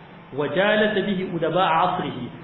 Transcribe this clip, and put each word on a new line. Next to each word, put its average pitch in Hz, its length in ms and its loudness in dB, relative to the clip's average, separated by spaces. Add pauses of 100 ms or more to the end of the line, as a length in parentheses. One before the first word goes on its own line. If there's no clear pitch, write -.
(300)
Wa 139 180 -2
jalasa 208 540 2
bihi 185 280 -2
udaba'a 165 680 2
asrihi. 123 280 -6 (160)